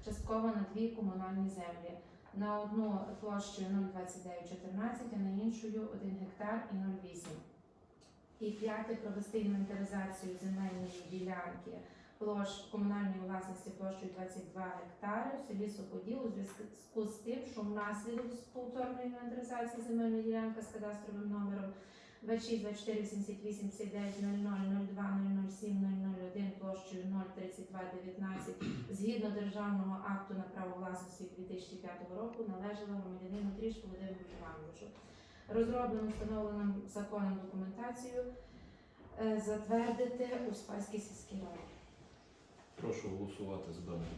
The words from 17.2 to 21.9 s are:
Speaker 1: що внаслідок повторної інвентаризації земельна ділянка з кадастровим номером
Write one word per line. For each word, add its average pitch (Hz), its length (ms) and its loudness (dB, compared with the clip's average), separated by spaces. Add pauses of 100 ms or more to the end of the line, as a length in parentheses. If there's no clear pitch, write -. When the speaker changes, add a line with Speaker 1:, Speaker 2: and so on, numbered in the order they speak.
Speaker 1:
що 214 100 -4
внаслідок 208 640 0 (280)
повторної 247 540 -2
інвентаризації 240 800 -2
земельна 226 340 6
ділянка 220 400 2
з - 60 -6
кадастровим 208 640 -2
номером 196 440 2 (480)